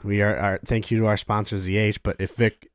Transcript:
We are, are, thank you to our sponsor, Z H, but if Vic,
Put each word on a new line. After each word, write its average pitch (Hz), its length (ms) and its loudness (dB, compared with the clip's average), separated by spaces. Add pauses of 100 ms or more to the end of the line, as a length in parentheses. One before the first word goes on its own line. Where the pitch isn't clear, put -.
We 101 180 0
are, 104 160 2
are, 98 260 0
thank 110 280 -2
you 110 80 2
to 110 80 4
our 107 100 2
sponsor, 104 400 -2
Z 92 180 -2
H, 107 280 0
but 104 160 -2
if 95 160 -4
Vic, - 400 0